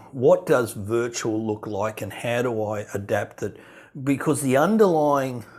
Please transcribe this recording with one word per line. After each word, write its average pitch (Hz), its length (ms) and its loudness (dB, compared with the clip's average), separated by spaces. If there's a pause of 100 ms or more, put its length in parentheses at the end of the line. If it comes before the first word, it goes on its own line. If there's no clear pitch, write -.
(140)
"What 165 320 4
does 123 260 2
virtual 113 760 -2
look 107 220 -4
like, 107 340 -4
and 101 120 -10
how 120 300 -2
do 113 200 -2
I 107 300 -4
adapt 104 500 -4
it?" 101 140 -8 (440)
Because 135 400 0
the 131 140 2
underlying, 147 880 2 (160)